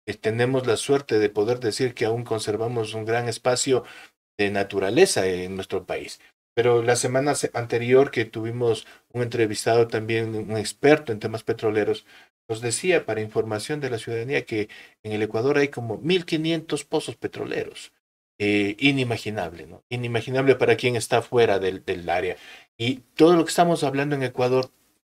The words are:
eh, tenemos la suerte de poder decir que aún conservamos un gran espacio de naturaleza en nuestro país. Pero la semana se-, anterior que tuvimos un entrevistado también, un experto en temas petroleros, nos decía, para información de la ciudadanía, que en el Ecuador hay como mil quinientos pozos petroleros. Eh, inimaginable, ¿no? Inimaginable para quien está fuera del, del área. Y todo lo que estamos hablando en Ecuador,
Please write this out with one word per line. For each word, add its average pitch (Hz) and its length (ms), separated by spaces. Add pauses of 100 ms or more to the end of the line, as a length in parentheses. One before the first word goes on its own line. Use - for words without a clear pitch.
eh, 104 100
tenemos 123 520
la 110 80
suerte 139 420
de 104 120
poder 107 300
decir 123 340
que - 120
aún 117 180
conservamos 110 720
un 110 100
gran 120 240
espacio 123 540 (540)
de 101 120
naturaleza 101 760
en 92 300
nuestro 95 300
país. 78 340 (360)
Pero 120 280
la 120 140
semana 135 380
se-, - 180
anterior 120 580
que 113 140
tuvimos 117 640 (260)
un 120 80
entrevistado 117 640
también, 113 480
un 107 220
experto 143 560
en 104 60
temas 113 240
petroleros, 107 640 (440)
nos 113 120
decía, 151 440
para 107 160
información 110 580
de 131 120
la 113 80
ciudadanía, 117 440
que 104 260 (340)
en 107 80
el 107 100
Ecuador 117 380
hay 143 80
como 113 320
mil 175 260
quinientos 156 580
pozos 143 320
petroleros. - 760 (480)
Eh, 104 400
inimaginable, 107 880
¿no? 92 220
Inimaginable 123 640
para 117 200
quien 123 200
está 113 260
fuera 110 380
del, 92 260
del 87 240
área. 90 280 (380)
Y 120 260 (120)
todo 170 220
lo 165 100
que 165 40
estamos 170 340
hablando 143 320
en 135 80
Ecuador, 127 480 (360)